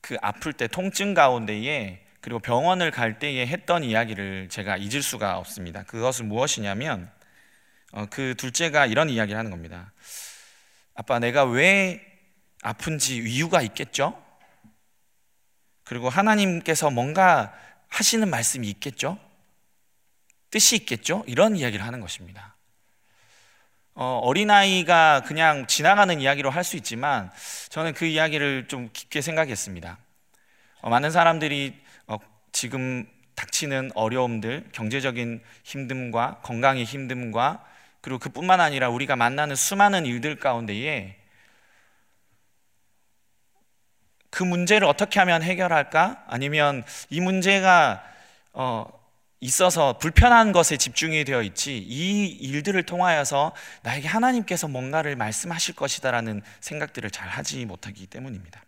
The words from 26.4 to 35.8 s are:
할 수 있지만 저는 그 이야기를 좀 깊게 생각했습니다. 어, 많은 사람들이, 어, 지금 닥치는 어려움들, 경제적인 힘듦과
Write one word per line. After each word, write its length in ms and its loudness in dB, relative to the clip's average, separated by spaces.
할 120 -4
수 120 -6
있지만 560 -4
저는 240 -6
그 120 -4
이야기를 640 0
좀 260 -10
깊게 280 -8
생각했습니다. 760 -6
어, 80 -8
많은 200 2
사람들이, 720 2
어, 120 -8
지금 560 -6
닥치는 600 -6
어려움들, 760 -2
경제적인 680 -6
힘듦과 800 -6